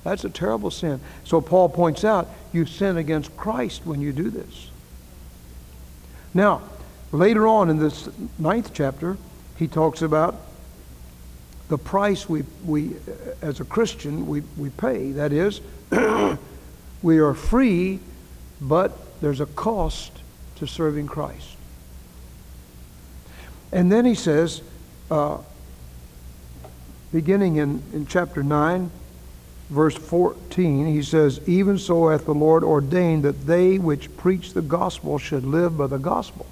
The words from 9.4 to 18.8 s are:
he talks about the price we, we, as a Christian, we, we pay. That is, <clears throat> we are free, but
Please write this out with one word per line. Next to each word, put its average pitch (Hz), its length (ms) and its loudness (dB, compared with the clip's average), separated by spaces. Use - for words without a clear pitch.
he 165 100 0
talks 156 340 0
about 156 340 2
the 151 100 0
price 196 500 0
we, 151 160 -2
we, 151 300 0
as 147 180 -4
a 135 60 -8
Christian, 165 600 -2
we, 147 140 -2
we 143 140 -6
pay. 202 400 -2
That 143 200 -2
is, 185 300 0
<clears throat> 196 460 2
we 160 180 6
are 147 140 6
free, 190 680 2
but 156 380 2